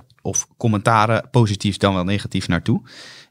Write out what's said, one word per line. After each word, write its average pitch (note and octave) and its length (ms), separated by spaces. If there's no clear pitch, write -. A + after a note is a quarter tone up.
of - 260
commentaren, A2 760
positief G#2 460
dan G2 160
wel F#2 100
negatief, F#2+ 440
naartoe. F2+ 340